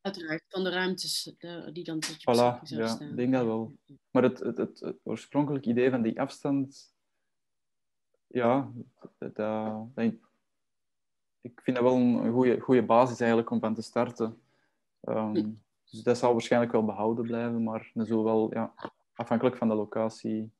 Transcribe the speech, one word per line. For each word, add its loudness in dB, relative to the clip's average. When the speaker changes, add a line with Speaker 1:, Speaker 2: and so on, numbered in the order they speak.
Speaker 1:
Uiteraard, -6
van -4
de 0
ruimtes, -4
eh, -12
die -10
dan -4
tot -10
je 0
Speaker 2:
Voilà, 4
Speaker 1:
beschikking -18
zou -4
Speaker 2:
ja, 0
Speaker 1:
staan. -6
Speaker 2:
ik -8
denk 2
dat 4
Speaker 1:
Ja, 2
Speaker 2:
wel. -2
Speaker 1:
ja, -20
ja. -
Speaker 2:
Maar 4
het, 4
het, -6
het, -4
het -10
oorspronkelijke -4
idee 2
van 0
die -2
afstand, -4
ja, 0
dat, -12
dat, -4
ik, -2
ik -18
vind -2
dat 2
wel 6
een, 4
een 0
goeie, 4
goeie 4
basis 6
eigenlijk 2
om 0
van 0
te -8
starten. -4
Ehm, -4
Speaker 1:
Hm. -2
Speaker 2:
dus -16
dat 2
zal 2
waarschijnlijk 2
wel 2
behouden -2
blijven, -4
maar -6
dat -4
zal 2
wel, 2
ja, -4
afhankelijk 0
van 0
de 2
locatie. -4